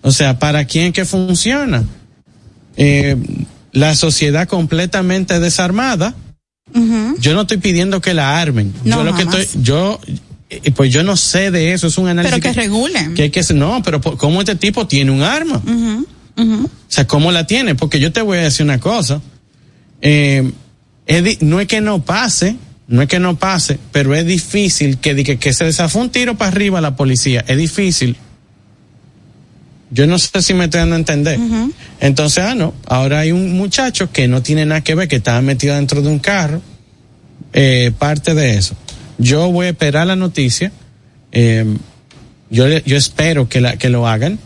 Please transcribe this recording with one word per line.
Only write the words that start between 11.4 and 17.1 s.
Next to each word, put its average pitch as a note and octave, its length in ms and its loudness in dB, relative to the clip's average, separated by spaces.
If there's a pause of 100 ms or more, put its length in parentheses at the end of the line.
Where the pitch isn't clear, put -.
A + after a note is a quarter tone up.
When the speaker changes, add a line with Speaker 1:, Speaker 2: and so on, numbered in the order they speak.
Speaker 1:
de F3 220 0
eso, F3 140 -2
es D3+ 100 0
un F#3 120 0
análisis F3 300 0
Speaker 2:
Pero B3 140 -2
que - 60 -2
Speaker 1:
que - 80 0
Speaker 2:
regulen. G#3+ 480 -2
Speaker 1:
que D3+ 80 0
hay D3 60 0
que F#3 120 -2
hacer. E3 140 0
No, F#3 280 0
pero D3+ 180 -2
po-, D3 160 -4
¿cómo D#3 240 0
este G3+ 140 -2
tipo G#3 320 -2
tiene C#3 240 0
un C3+ 100 2
arma? C#4+ 440 -2
Speaker 2:
Ujú, A#3 420 -2 (300)
ujú. A3+ 280 0
Speaker 1:
O - 40 -4 (200)
sea, - 180 0
¿cómo D#3 240 2